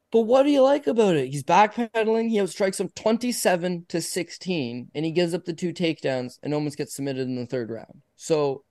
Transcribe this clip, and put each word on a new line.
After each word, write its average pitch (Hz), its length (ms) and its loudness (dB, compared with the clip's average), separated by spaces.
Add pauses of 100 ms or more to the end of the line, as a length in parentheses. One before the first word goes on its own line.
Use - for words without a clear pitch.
(120)
But 226 100 4
what 247 200 4
do 294 80 4
you 285 100 6
like 277 260 4
about 214 300 4
it? 131 140 0
He's 143 120 -8
backpedaling. 220 880 2
He 226 80 0
outstrikes 196 420 -2
him 185 120 -4
twenty-seven 185 960 0
to 170 120 -4
sixteen, 160 920 -6
and 151 100 -4
he 165 60 -2
gives 170 220 0
up 175 140 -6
the 170 80 -6
two 170 180 -4
takedowns 143 680 -4
and 143 100 -4
almost 147 240 -2
gets 143 180 -8
submitted 135 320 -6
in 127 100 -4
the 123 100 -6
third 120 240 -6
round. - 320 -14 (120)
So, 147 560 -2